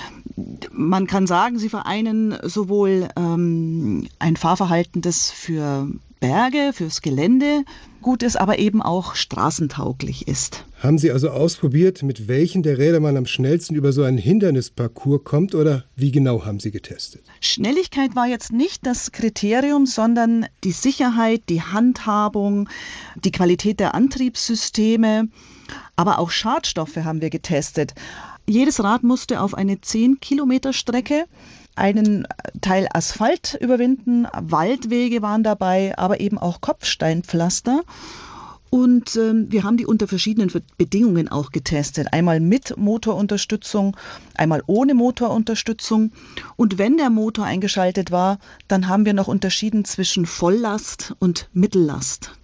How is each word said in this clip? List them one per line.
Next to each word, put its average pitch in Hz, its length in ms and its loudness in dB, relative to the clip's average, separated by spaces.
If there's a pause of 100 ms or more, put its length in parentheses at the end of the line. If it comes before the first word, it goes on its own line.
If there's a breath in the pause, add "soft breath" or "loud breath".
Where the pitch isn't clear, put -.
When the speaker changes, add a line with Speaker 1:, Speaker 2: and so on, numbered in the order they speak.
(720 loud breath)
Speaker 1:
man 190 340 0
kann 190 220 0
sagen, 214 320 0
sie 214 100 -4
vereinen 220 720 -2
sowohl, 190 720 0
ähm, 165 920 -2 (100)
ein 165 200 0
Fahrverhalten, 170 680 0
das 175 260 -2
für 143 580 -4 (320)
Berge, 254 540 0
fürs 160 280 -6
Gelände 262 640 2 (400 loud breath)
gut 247 180 0
ist, 240 140 0
aber 190 240 2
eben 208 220 2
auch 180 340 -2
straßentauglich 135 1120 -4
ist. - 380 -6 (140)
Speaker 2:
Haben 147 200 4
Sie 151 120 4
also 131 180 2
ausprobiert, 165 720 2
mit 117 260 -4
welchen 160 360 2
der 147 140 2
Räder 156 220 4
man 147 180 2
am 127 80 -2
schnellsten 151 500 -2
über 143 160 2
so 139 120 2
einen 131 160 2
Hindernisparcours 135 1040 0
kommt, 185 320 0
oder 147 300 2 (100)
wie 131 160 0
genau 127 340 2
haben 104 140 -6
Sie 107 120 -6
getestet? - 520 -14 (160 soft breath)
Speaker 1:
Schnelligkeit 269 760 0
war 247 120 0
jetzt 240 240 -4
nicht 269 340 0
das 247 260 -4
Kriterium, 254 760 2
sondern 233 580 2 (180)
die 190 80 0
Sicherheit, 233 800 0
die 165 120 0
Handhabung, 208 1080 0 (540 loud breath)
die 190 80 2
Qualität 180 480 2
der 190 160 0
Antriebssysteme, 226 1300 2 (680 loud breath)
aber 180 240 2
auch 170 100 -2
Schadstoffe 214 680 -4
haben 160 240 -4
wir 156 100 -4
getestet. 147 640 -2 (520 loud breath)
Jedes 240 360 2
Rad 214 200 0
musste 254 380 0
auf 196 120 -2
eine 196 280 -2
zehn 254 380 2
Kilometer 269 540 0
Strecke 254 520 -2 (500 loud breath)
einen 208 520 2 (320)
Teil 190 320 0
Asphalt - 680 -2
überwinden, 247 680 2 (140)
Waldwege 233 800 0
waren 214 200 0
dabei, 196 560 0
aber 185 220 0
eben 202 180 -2
auch 175 220 -4
Kopfsteinpflaster. 175 1200 -2 (840 loud breath)
Und, 247 480 4
ähm, 220 320 2
wir 202 140 2
haben 208 120 2
die 233 100 2
unter 214 220 2
verschiedenen 208 420 0
Ver-, 170 120 -4 (160)
Bedingungen 185 500 2
auch - 240 -4
getestet. 147 640 -2
Einmal 165 260 4
mit 180 380 0
Motorunterstützung, 208 1200 -2 (380 loud breath)
einmal 160 300 0
ohne 254 280 2
Motorunterstützung. 226 1200 0 (420 loud breath)
Und 196 220 2
wenn 214 180 4
der 302 140 2
Motor 220 340 0
eingeschaltet 185 680 -2
war, 185 280 2 (300 loud breath)
dann 190 180 2
haben 202 180 4
wir 208 80 2
noch 196 140 0
unterschieden 202 560 0
zwischen 185 420 -2
Volllast 208 920 -2
und 180 320 -2
Mittellast. 160 800 0 (120)